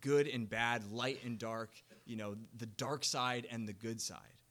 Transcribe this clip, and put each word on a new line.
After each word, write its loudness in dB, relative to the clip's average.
good 6
and 0
bad, 2
light 0
and -2
dark, -4
you -6
know, -4
the -6
dark -2
side 2
and -2
the -4
good -4
side. -8